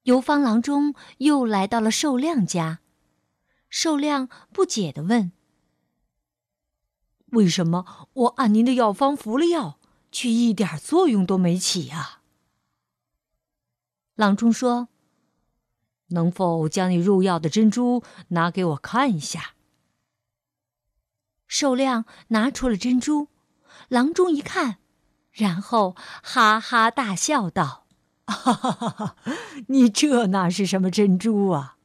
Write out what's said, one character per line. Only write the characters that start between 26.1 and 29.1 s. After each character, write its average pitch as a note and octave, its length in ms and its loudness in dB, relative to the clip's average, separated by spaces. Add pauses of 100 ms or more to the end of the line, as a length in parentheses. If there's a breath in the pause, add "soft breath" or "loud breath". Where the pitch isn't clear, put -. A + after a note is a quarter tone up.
哈 A3 380 2
哈 A#3 280 2
大 A#3 240 -4
笑 A3 360 -2
道 - 380 -4 (380)
：“哈 A#3 280 -2
哈 A#3+ 180 -2
哈 A#3 180 -6
哈， - 280 -10 (500 loud breath)